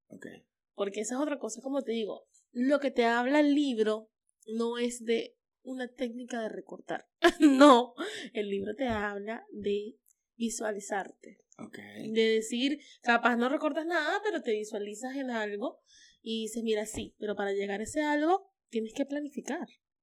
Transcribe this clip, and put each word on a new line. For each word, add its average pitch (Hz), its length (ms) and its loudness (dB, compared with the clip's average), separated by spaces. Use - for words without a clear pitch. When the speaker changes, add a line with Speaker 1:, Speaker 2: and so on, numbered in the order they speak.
Speaker 1:
Ok. - 180 -16
Speaker 2:
Porque 202 260 -4
esa 240 140 -6
es 262 60 -2
otra 294 180 -2
cosa, 220 220 -8
como 269 220 -4
te 220 80 -4
digo, 220 340 -4
lo 269 280 2
que 277 120 -2
te 240 140 4
habla 247 360 4
el 294 120 6
libro 220 560 2
no 233 300 -2
es 240 260 -2
de 226 340 -2
una 254 260 -8
técnica 240 540 -6
de 214 80 -4
recortar. - 580 -10
<laughs> 330 180 6
No, 269 540 10
el 208 160 -4
libro 196 260 -4
te 269 120 -2
habla 208 640 -4
de 208 460 -4
visualizarte. 214 1000 -6
Speaker 1:
Ok. - 180 -16
Speaker 2:
De 226 80 4
decir, 240 440 -2
capaz 233 340 2
no 240 140 0
recortas 302 360 -2
nada, 339 380 0
pero 403 180 -2
te 226 120 -4
visualizas 214 640 -8
en 262 120 -6
algo 214 520 -6
y 226 220 -4
dices, 226 200 -6
"Mira, 220 220 0
sí, 220 340 -10
pero 208 160 -4
para 202 160 -2
llegar 202 300 -2
a - 20 -6
ese 294 180 -2
algo 302 480 2
tienes 220 240 -4
que 277 120 -2
planificar". 277 640 -6